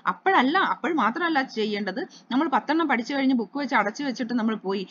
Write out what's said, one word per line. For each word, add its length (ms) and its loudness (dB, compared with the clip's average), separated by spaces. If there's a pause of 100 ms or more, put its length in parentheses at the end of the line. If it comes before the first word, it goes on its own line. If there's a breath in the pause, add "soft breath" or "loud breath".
അപ്പോഴല്ല, 500 2
അപ്പോൾ 360 0
മാത്രമല്ല 480 0
ചെയ്യേണ്ടത്, 580 -4 (300 loud breath)
നമ്മൾ 180 2
പത്തെണ്ണം 400 0
പഠിച്ചു 260 -2
കഴിഞ്ഞ് 200 2
ബുക്ക് 240 -2
വെച്ച് 160 -4
അടച്ചു 300 0
വെച്ചിട്ട് 300 -4
നമ്മൾ 200 0
പോയി, 360 -4